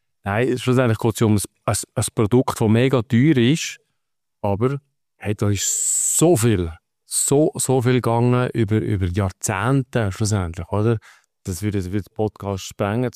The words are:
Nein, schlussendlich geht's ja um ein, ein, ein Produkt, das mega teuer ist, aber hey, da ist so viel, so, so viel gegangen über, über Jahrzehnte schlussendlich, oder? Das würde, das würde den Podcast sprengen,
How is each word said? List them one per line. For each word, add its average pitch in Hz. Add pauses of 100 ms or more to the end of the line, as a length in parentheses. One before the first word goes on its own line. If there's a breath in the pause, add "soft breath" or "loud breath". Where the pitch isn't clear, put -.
(240)
Nein, 113
schlussendlich 123
geht's -
ja 117
um 107
ein, 101 (240)
ein, 110 (200)
ein 113 (120)
Produkt, 123
das 113
mega 123
teuer 131
ist, 127 (640)
aber 107 (400)
hey, 101
da 104
ist -
so 165
viel, 101 (340)
so, -
so 131
viel 127
gegangen 123
über, 110
über 98
Jahrzehnte 104
schlussendlich, 92
oder? 110 (460 soft breath)
Das 92
würde, 101
das 90
würde 98
den -
Podcast 101
sprengen, 110